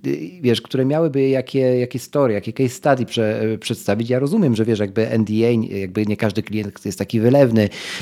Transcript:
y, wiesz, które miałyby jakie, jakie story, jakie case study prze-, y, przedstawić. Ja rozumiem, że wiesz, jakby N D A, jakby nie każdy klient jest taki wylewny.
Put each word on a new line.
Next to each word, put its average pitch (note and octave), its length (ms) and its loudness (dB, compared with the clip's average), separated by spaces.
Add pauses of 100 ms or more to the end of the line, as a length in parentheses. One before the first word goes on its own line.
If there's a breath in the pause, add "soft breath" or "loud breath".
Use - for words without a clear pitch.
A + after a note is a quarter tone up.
y, D#3 220 -6 (120)
wiesz, A#2 200 2
które C3 240 -2
miałyby C#3 440 0
jakie, C3 300 -2
jakie B2+ 400 0
story, C3 340 0
jakie G#2 200 -6
case C3 160 0
study B2+ 360 0
prze-, A2 380 -2
y, G#2+ 140 -2
przedstawić. A2+ 520 -4
Ja B2 100 0
rozumiem, C#3+ 360 2
że A2 100 2
wiesz, A2 140 0
jakby G#2 300 -2
N A2+ 160 2
D G#2 80 -4
A, A2 440 2
jakby F#2+ 280 -2
nie G#2 120 -2
każdy G#2 260 -2
klient G2+ 420 -8
jest G#2 140 -6
taki A2 200 -2
wylewny. A2+ 500 6 (320 loud breath)